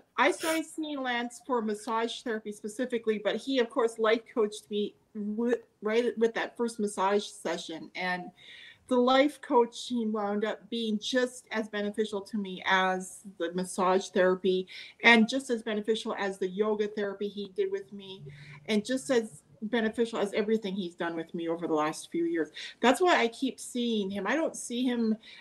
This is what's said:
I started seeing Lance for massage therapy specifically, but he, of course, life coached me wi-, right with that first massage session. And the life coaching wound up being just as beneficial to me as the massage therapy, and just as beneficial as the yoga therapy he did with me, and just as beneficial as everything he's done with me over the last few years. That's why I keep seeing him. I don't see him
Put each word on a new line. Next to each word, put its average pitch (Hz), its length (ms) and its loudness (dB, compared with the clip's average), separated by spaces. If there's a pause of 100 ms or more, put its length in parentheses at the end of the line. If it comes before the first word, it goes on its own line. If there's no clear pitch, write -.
(160)
I 285 160 4
started 320 340 -2
seeing 302 360 -6
Lance 240 440 -4
for 247 160 0
massage 220 600 -2
therapy 220 300 -6
specifically, 220 680 -4
but 202 180 0
he, 269 220 -2
of 233 120 2
course, 226 280 0
life 220 240 4 (100)
coached 214 380 -2
me 208 240 -2 (200)
wi-, 220 460 -2 (220)
right 226 360 2
with 226 160 4
that 170 220 -4
first 233 240 -2
massage 202 460 2
session. 165 680 -8
And 180 360 -4 (580)
the 254 80 2
life 262 440 6
coaching 233 720 0
wound 208 320 0
up - 260 -4
being 226 280 -2
just 254 520 -2
as 220 180 -4
beneficial 208 540 -2
to 214 160 -6
me 190 280 -6
as 185 540 2 (180)
the 175 140 -2
massage 185 560 2
therapy, 185 600 2 (340)
and 226 260 8
just 269 220 -2
as 226 120 -2
beneficial 214 520 -2
as 190 240 -4
the 190 100 -2
yoga 214 400 0
therapy 202 400 -4
he 196 280 -8
did 190 160 0
with 196 200 -6
me, 196 300 -14 (440)
and 214 180 2
just 262 260 -2
as 233 320 0 (200)
beneficial 226 560 0
as 196 160 -2
everything 214 400 0
he's 180 200 -6
done 170 220 -4
with 165 180 -6
me 165 140 -4
over 170 180 -2
the 156 80 0
last 151 380 -2
few 170 140 0
years. 165 240 0 (300)
That's 254 200 6
why 359 180 6
I 233 100 4
keep 240 300 -4
seeing 220 520 -2
him. 196 160 -4
I 240 100 0
don't 320 180 0
see 247 300 -4
him 233 320 2 (240)